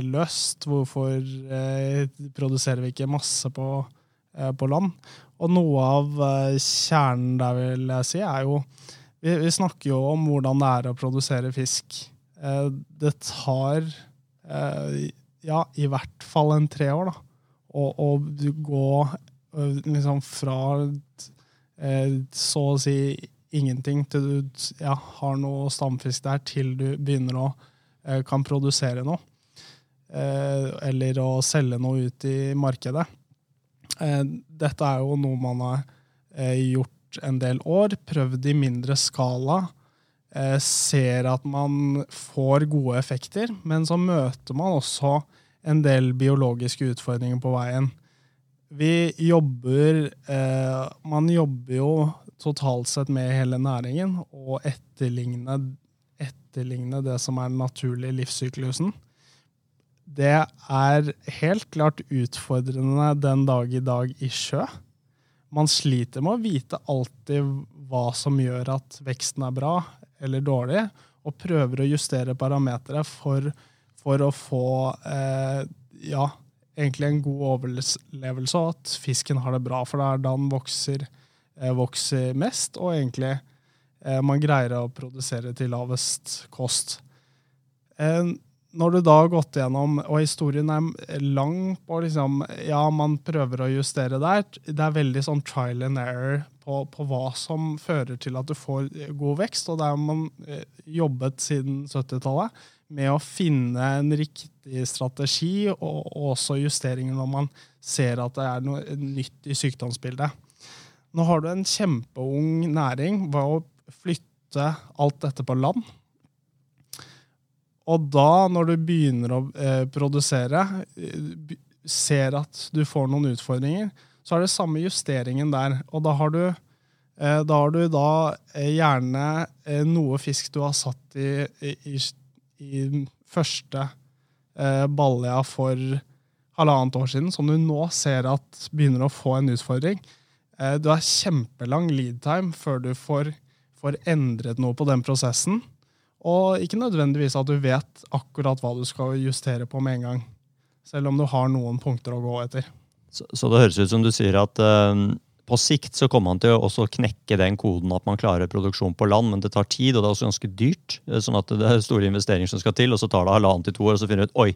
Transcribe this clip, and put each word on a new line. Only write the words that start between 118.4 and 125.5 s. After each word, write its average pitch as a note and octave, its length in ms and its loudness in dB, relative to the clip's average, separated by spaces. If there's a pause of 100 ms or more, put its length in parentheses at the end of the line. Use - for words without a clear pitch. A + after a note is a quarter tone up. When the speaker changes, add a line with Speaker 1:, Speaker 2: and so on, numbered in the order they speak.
Speaker 1:
når E3+ 140 2
du E3+ 80 4 (100)
begynner C3+ 480 2
å, B2+ 60 0 (180)
eh, C3 320 2
produsere, C#3+ 1040 0
eh, - 280 -10 (280)
by-, E3 80 -14 (320)
ser C3+ 480 2
at - 340 -8
du D#3 140 0
får C#3 240 0
noen C#3+ 220 2
utfordringer, C#3 580 -2 (320)
så - 140 -2
er E3+ 100 4
det F#3 80 0
samme D#3+ 300 -2
justeringen C3+ 640 -2
der. C3+ 300 0 (100)